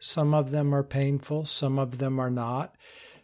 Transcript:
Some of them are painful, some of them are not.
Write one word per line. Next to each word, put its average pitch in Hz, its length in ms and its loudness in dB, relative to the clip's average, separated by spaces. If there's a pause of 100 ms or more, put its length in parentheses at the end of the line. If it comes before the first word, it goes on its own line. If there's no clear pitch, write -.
Some 151 340 2
of 143 160 2
them 143 240 2
are 139 80 2
painful, 139 640 -2
some 135 340 0
of 127 200 -2
them 135 200 -2
are 127 120 0
not. 123 440 -4 (500)